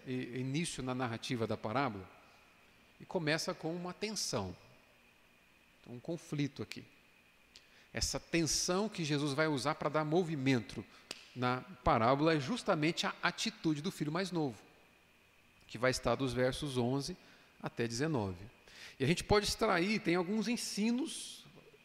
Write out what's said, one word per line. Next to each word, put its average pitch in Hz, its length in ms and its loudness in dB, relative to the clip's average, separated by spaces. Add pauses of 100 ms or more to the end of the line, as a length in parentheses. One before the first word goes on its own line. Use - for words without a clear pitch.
i-, 127 340 -4
início 139 420 -2
na 127 120 -2
narrativa 117 520 -2
da 104 100 -2
parábola 110 520 -2 (920)
e - 40 -16
começa 165 500 -2
com 160 200 -6
uma 180 180 -6
tensão, 123 640 -4 (1300)
um 120 140 -14
conflito 147 640 -4
aqui. - 220 -10 (1080)
Essa 123 260 -2
tensão 175 720 0
que 175 160 -4
Jesus 147 280 0
vai 156 140 2
usar 147 300 0
para 156 120 -2
dar 151 160 0
movimento 143 800 2 (520)
na 123 240 0 (240)
parábola 139 500 6
é 156 60 2
justamente 170 680 0
a 185 160 -2
atitude 165 600 0
do 147 100 -4
filho 147 180 -4
mais 175 220 -2
novo, 147 260 -2 (1120)
que 117 100 -12
vai 127 120 4
estar 123 240 2
dos 127 180 0
versos 127 440 0
onze 135 400 2 (460)
até - 240 -2
dezenove. 113 580 -2 (540)
E 135 60 0
a - 20 4
gente 175 160 2
pode 208 240 4
extrair, 202 540 2
tem 165 140 2
alguns 185 340 0
ensinos, - 960 -2 (400)